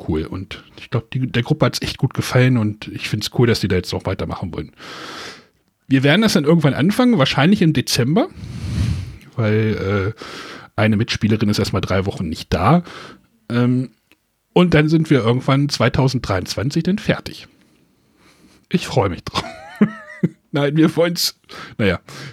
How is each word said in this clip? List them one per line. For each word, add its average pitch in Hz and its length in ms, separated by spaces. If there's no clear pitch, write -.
cool. 80 180
Und - 380
ich - 100
glaub, - 220
die, 131 160
der 117 160
Gruppe 143 220
hat's - 160
echt - 160
gut - 160
gefallen 127 440
und 107 300
ich - 220
find's - 280
cool, 120 100
dass 110 120
die - 80
da 95 80
jetzt 90 160
noch 92 140
weitermachen 85 480
wollen. 80 180
Wir 131 160
werden 151 180
das 214 120
dann 160 120
irgendwann 151 280
anfangen, 208 440
wahrscheinlich 147 440
im 160 120
Dezember, 156 560
weil, 107 800
äh, - 60
eine 107 200
Mitspielerin 107 520
ist 104 100
erstmal 101 220
drei 92 240
Wochen 95 220
nicht - 260
da. 143 300
Ähm, 123 420
und 175 200
dann 156 160
sind 160 200
wir 143 100
irgendwann 131 500
zweitausenddreiundzwanzig 123 1120
dann 185 140
fertig. - 500
Ich - 180
freue 98 220
mich 80 140
drauf. - 200
<laughs> - 720
Nein, 143 240
wir 156 200
wollen's, 175 440
naja, 95 220